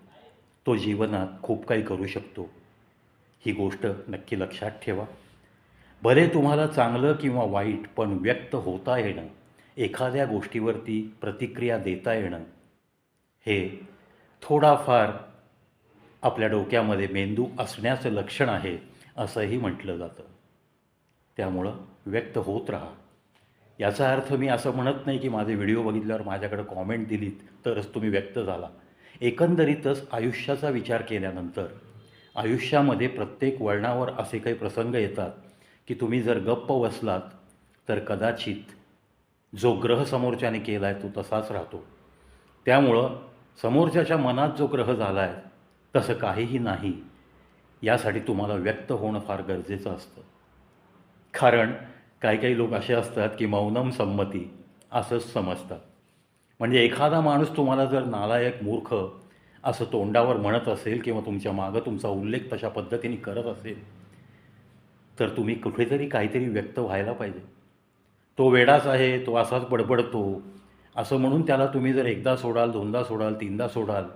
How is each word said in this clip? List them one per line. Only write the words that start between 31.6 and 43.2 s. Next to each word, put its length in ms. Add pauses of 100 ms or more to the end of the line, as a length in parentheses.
आयुष्यामध्ये 720
प्रत्येक 540
वळणावर 480
असे 300
काही 160
प्रसंग 400
येतात 360 (560)
की 60
तुम्ही 280
जर 180
गप्प 340
बसलात, 480 (680)
तर 100
कदाचित 720 (840)
जो 180
ग्रह 300
समोरच्याने 560
केलाय, 340
तो 280
तसाच 300
राहतो. 340 (800)
त्यामुळं 560 (400)